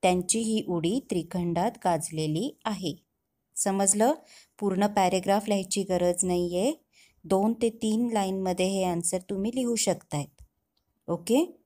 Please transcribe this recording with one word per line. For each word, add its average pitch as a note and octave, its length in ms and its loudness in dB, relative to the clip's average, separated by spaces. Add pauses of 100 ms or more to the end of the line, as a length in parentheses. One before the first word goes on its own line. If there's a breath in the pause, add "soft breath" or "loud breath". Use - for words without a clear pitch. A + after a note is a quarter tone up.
त्यांची F3+ 360 2
ही A3 300 0
उडी F3 320 0 (100)
त्रिखंडात F3 600 0 (140)
गाजलेली D#3+ 800 -2
आहे. F3+ 300 -4 (640)
समजलं? G3 560 2 (460 loud breath)
पूर्ण G3 280 0
पॅरेग्राफ G3 640 2
लिहायची G3 340 -2
गरज F3+ 420 0
नाहीये. F3+ 480 0 (520 soft breath)
दोन G3 280 2
ते A3+ 180 0
तीन A3 420 0
लाईनमध्ये F#3+ 540 0
हे F#3+ 180 0
आन्सर F3 340 -2 (120)
तुम्ही G3+ 240 -2
लिहू A#3+ 200 0
शकतायत. D#3 680 -4 (640)
ओके? A3 580 0